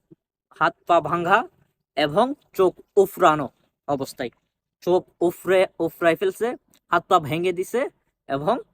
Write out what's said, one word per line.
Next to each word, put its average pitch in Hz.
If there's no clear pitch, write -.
হাত 160
পা 170
ভাঙা 175
এবং 170
চোখ 185
উফরানো 160
অবস্থায়, 135
চোখ 180
উফরে, 180
উফরাই 165
ফেলছে, 196
হাত 175
পা 180
ভেঙে 165
দিছে 226
এবং 147